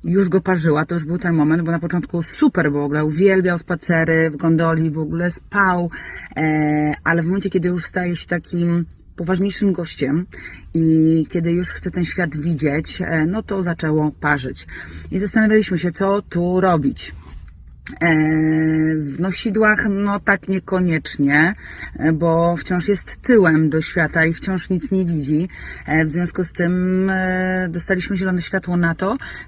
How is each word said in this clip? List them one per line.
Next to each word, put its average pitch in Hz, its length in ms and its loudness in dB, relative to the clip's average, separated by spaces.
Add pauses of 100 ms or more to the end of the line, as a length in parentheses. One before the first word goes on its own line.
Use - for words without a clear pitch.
już 180 260 2
go 180 120 2
parzyła, 156 440 2
to 175 100 -4
już 160 100 -4
był 170 120 -4
ten 170 180 0
moment, 156 280 2
bo 165 80 -2
na 165 80 0
początku 170 440 -4
super 165 480 2
w 143 40 -2
ogóle, 147 300 0
uwielbiał 180 520 4
spacery 165 720 0
w 151 80 -6
gondoli, 165 540 2
w 156 80 -4
ogóle 165 320 -2
spał, 180 580 0 (480)
e, 151 560 0 (100)
ale 165 180 2
w 160 40 -2
momencie, 190 240 -2
kiedy 175 200 0
już 180 160 -2
staje 180 300 -4
się - 120 -10
takim 170 580 -2 (300)
poważniejszym 190 580 0
gościem 165 520 -2 (480)
i 160 560 4
kiedy 170 220 -2
już 175 180 -2
chce - 220 -8
ten 175 140 -2
świat 165 320 -4
widzieć, 151 640 -2
e, 160 240 0
no 208 180 -2
to 196 200 -4
zaczęło 156 480 0
parzyć. 139 560 -4 (440)
I 180 80 -4
zastanawialiśmy 214 580 2
się, 175 140 -2
co 196 300 0
tu 175 400 0
robić. 170 540 0 (840)
E, 165 140 4 (800)
w 143 240 -4
nosidłach, 208 680 0
no 202 300 0
tak 196 280 0
niekoniecznie, 170 1080 0 (440)
e, 156 140 2
bo 165 440 2
wciąż 175 300 -2
jest - 340 -2
tyłem 160 480 6
do 160 120 2
świata 160 440 0
i 165 80 0
wciąż 190 360 -6
nic 180 220 -2
nie 190 140 2
widzi. 156 420 0 (380)
E, 160 200 2
w 156 40 -2
związku 175 340 -2
z 170 80 -6
tym, 180 580 0
e, 185 600 0
dostaliśmy 180 480 -2
zielone 185 240 0
światło 180 360 -4
na 165 180 2
to, 202 220 -2 (300)